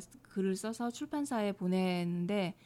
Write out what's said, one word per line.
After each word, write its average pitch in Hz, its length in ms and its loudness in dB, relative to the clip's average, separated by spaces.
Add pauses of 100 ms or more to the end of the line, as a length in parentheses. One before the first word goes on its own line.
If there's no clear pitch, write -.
(240)
글을 190 340 0
써서 226 340 -4
출판사에 262 640 -2
보내는데 180 1000 2 (100)